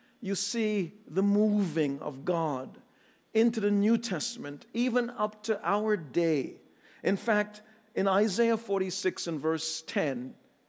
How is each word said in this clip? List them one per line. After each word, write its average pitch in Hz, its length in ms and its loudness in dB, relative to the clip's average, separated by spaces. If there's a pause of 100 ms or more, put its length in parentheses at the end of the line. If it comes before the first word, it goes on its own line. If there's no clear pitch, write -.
(200)
you 190 160 -4
see 214 580 -2 (140)
the 175 160 0
moving 202 800 2
of 139 240 -8
God 160 560 -2 (520)
into 233 280 4
the 208 100 2
New 208 260 4
Testament, 143 760 -6
even 240 380 0
up 214 320 -4
to 220 200 -2
our 214 320 2
day. 156 640 0 (420)
In 196 140 2
fact, 208 460 -2 (340)
in 196 140 2
Isaiah 214 480 4
forty-six 190 680 -2
and 165 140 -4
verse 156 480 -2
ten, 135 480 -4 (340)